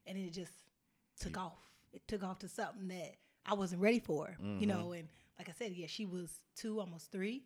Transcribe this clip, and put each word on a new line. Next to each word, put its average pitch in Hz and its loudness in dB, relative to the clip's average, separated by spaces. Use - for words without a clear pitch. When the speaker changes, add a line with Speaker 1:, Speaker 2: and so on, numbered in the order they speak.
Speaker 1:
And 190 -6
it 185 -2
just 175 -6
took 165 -4
Speaker 2:
Yeah. 185 -2
Speaker 1:
off. 170 -6
It - -16
took 202 -2
off 185 -2
to 190 -8
something 196 -4
that 180 -6
I 202 6
wasn't 180 2
ready 226 10
for, 160 0
Speaker 2:
Mm-hmm. 202 2
Speaker 1:
you 208 6
know, 175 4
and 165 -8
like 180 -10
I 175 -10
said, 214 -4
yeah, 175 -4
she 214 -4
was 180 -4
two, 214 -2
almost 175 -8
three. 214 0